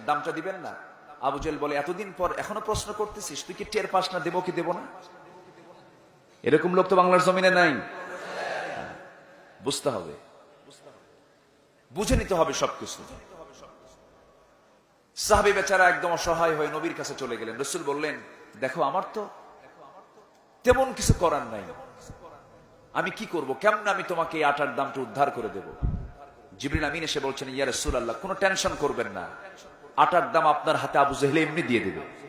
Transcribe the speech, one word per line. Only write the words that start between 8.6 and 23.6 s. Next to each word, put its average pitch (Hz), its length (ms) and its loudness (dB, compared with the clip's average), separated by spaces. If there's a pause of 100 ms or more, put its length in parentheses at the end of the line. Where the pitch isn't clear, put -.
বুঝতে 143 260 -2
হবে, 90 240 -4 (1800)
বুঝে 175 220 2
নিতে 170 180 2
হবে 156 200 4
সবকিছু। - 500 -2 (2000)
সাহাবী 202 360 6
বেচারা 190 380 6
একদম 180 220 2
অসহায় 165 440 2
হয়ে 151 120 0
নবীর 151 260 -4
কাছে 143 220 -8
চলে 120 220 -6
গেলেন। 110 200 -8
রাসূল 143 260 -4
বললেন, 143 380 -4 (380)
"দেখো, 131 220 -2
আমার 147 220 2 (100)
তো 214 160 -6 (1300)
তেমন 254 300 6
কিছু - 260 4
করার 147 240 2
নাই, 110 200 -8 (1300)
আমি 165 160 -2
কি 214 160 -8
করব? 139 360 -4